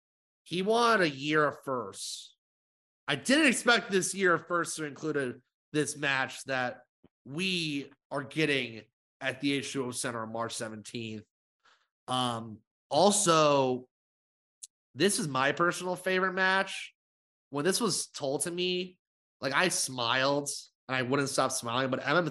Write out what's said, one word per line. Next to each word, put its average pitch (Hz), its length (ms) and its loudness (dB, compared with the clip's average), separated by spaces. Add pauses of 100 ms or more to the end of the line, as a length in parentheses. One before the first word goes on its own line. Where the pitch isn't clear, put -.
(440)
he 175 180 -4
wanted 220 440 4
a 151 40 2
year 151 340 2
of 139 200 0
firsts. 113 720 -8 (720)
I 147 80 0
didn't 285 320 4
expect 233 420 2
this 185 240 0
year 185 200 4
of 160 120 -2
firsts 170 300 -2
to 156 80 -6
include 147 320 -4
a, 127 180 -2 (380)
this 147 240 0
match 135 480 -2
that 127 340 -2 (460)
we 156 640 -4 (200)
are 139 120 -4
getting 131 600 -2 (380)
at 131 200 -6
the 143 140 0
H 135 180 -4
two 139 140 -4
O 123 40 -6
Center 120 320 -6
on 110 100 -10
March 113 220 -4
seventeenth. 110 720 -10 (840)
Um, 117 520 -4 (320)
also, 147 960 4 (1080)
this 180 240 2
is 202 80 -2
my 135 260 2
personal 175 440 0
favorite 185 380 0
match. 190 580 0 (580)
When 143 140 -2
this 190 160 2
was 208 260 -2
told 143 360 -4
to 175 80 -6
me, 180 460 -4 (440)
like, 131 120 -4
I 175 160 4
smiled 135 800 0 (400)
and 131 80 -2
I 127 60 0
wouldn't 135 260 2
stop 135 240 2
smiling, 127 380 -2
but 127 160 -2
M 143 100 4
M 170 140 2